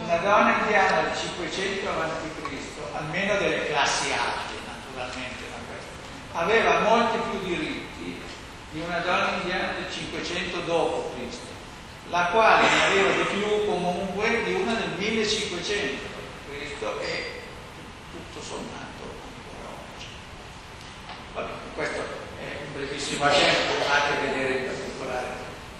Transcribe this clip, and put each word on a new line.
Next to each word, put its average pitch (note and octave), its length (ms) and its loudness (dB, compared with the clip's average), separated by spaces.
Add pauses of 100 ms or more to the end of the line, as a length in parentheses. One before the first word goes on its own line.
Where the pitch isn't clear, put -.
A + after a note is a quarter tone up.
una E3+ 140 4
donna G#3 420 6
indiana F#3+ 420 6
del - 160 0
cinquecento F#3+ 720 -2
avanti D#3+ 420 -2 (100)
Cristo, D3 520 -8
almeno F3+ 440 0
delle D#3+ 300 2
classi C#3+ 460 2
alte A#2 500 -2
naturalmente, B2+ 880 -8
ma A#2 160 -10
questo, - 240 -10 (480)
aveva G#3 400 6
molti A3+ 380 6 (120)
più G3+ 140 -2
diritti D#3 800 -4 (500)
di D3+ 80 -6
una E3+ 200 -2
donna F#3 420 2
indiana F3+ 320 0
del F3+ 180 -6
cinquecento F3 720 -4
dopo D#3 540 2
Cristo, - 320 -8 (600)
la F3 180 2
quale - 420 8
ne - 160 6
aveva G3 260 6
di F3 120 4 (120)
più G#3 300 4
comunque F#3+ 800 2
di F3+ 80 2
una F#3+ 200 2
del F#3 240 0
millecinquecento G3 1080 0
dopo - 520 -10
Cristo C#3+ 460 -4
e - 400 -4 (720)
tutto - 300 -10
sommato - 640 -10
ancora - 720 -12
oggi. - 320 -12 (1300)
Vabbè, - 180 -6 (240)
questo - 260 -4 (380)
è D3 260 -8
un D3 80 -10
brevissimo C#3 520 -2
accenno, - 580 6
fate D3 420 4
vedere C3 340 0
in C3 60 -2
particolare B2 640 -4 (520)